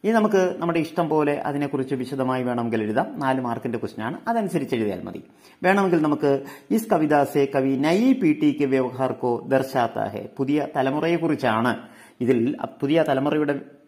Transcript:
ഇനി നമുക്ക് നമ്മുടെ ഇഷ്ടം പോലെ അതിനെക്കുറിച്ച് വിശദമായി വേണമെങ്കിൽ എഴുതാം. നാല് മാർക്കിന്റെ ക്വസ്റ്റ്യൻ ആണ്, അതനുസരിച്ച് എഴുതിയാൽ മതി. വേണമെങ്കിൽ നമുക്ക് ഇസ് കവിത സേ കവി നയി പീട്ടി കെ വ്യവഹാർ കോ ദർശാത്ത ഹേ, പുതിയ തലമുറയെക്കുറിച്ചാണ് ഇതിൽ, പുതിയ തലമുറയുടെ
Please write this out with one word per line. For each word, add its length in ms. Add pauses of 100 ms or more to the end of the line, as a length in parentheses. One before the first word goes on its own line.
ഇനി 80
നമുക്ക് 460
നമ്മുടെ 220
ഇഷ്ടം 300
പോലെ 240
അതിനെക്കുറിച്ച് 600
വിശദമായി 480
വേണമെങ്കിൽ 400
എഴുതാം. 360
നാല് 220
മാർക്കിന്റെ 380
ക്വസ്റ്റ്യൻ 260
ആണ്, 220
അതനുസരിച്ച് 480
എഴുതിയാൽ 260
മതി. 220 (400)
വേണമെങ്കിൽ 380
നമുക്ക് 420 (280)
ഇസ് 180
കവിത 340
സേ 220 (100)
കവി 200
നയി 380
പീട്ടി 480
കെ 40
വ്യവഹാർ 460
കോ 360
ദർശാത്ത 520
ഹേ, 280 (100)
പുതിയ 380
തലമുറയെക്കുറിച്ചാണ് 1120 (340)
ഇതിൽ, 360 (240)
പുതിയ 280
തലമുറയുടെ 520 (260)